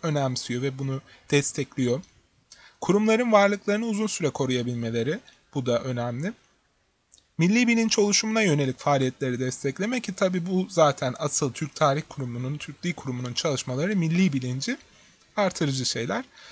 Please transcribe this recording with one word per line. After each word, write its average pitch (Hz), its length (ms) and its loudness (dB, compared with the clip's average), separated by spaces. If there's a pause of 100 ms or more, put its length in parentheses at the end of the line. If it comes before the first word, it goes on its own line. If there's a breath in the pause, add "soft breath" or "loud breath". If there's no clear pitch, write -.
önemsiyor 131 600 -2
ve 135 160 -4
bunu 135 240 -4 (280 loud breath)
destekliyor. 135 680 0 (800 loud breath)
Kurumların 220 520 2
varlıklarını 202 540 4
uzun 214 200 -2
süre 151 240 0
koruyabilmeleri, 120 880 -2 (340 soft breath)
bu 131 120 -4
da 120 160 2
önemli. 123 500 -4 (1080)
Milli 220 300 4
bilinç 226 300 2
oluşumuna 214 440 2
yönelik 143 360 2
faaliyetleri 131 640 0
destekleme 185 600 -4
ki - 140 -8
tabii 185 320 0
bu 185 240 0
zaten 143 480 2
asıl 143 340 -2
Türk - 220 -8
Tarih 147 340 2
Kurumu'nun, 127 500 -6
Türk - 240 -14
Dil 175 120 -4
Kurumu'nun 123 400 -8
çalışmaları 151 600 -2
milli 170 360 4
bilinci 131 440 -4 (600 soft breath)
artırıcı 147 480 0
şeyler. 165 400 -4 (280 loud breath)